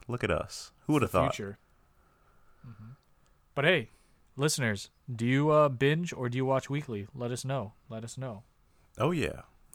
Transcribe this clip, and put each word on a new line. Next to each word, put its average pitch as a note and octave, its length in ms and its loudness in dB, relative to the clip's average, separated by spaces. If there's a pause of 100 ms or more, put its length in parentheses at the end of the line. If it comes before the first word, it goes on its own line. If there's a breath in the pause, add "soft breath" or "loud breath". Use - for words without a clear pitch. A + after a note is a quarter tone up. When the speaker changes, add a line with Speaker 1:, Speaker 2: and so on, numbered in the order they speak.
Speaker 1:
Look A#2+ 160 -6
at G#2 80 0
us." - 400 -6 (140)
Who D3+ 80 2
Speaker 2:
It's - 20 -
Speaker 1:
would've B2 160 2
Speaker 2:
the F#2+ 60 2
Speaker 1:
thought? D#2+ 180 4
Speaker 2:
future. G2+ 220 -10 (1080)
Mm-hmm. A2 240 -18 (640)
But C#3 100 0
hey, D#3+ 240 4 (460)
listeners, C3 540 0 (240)
do A2+ 120 -2
you, C#3 240 4
uh, D3+ 200 6
binge D3 440 0
or B2 160 -4
do B2 80 -4
you C3 80 0
watch C3 240 0
weekly? B2 460 -6
Let A#2+ 160 -4
us A#2 140 -6
know. B2+ 280 -4 (160)
Let A2 140 -10
us A2+ 140 -14
know. B2+ 260 -10 (560)
Speaker 1:
Oh, C3+ 120 4
yeah. A#2 300 -2 (340)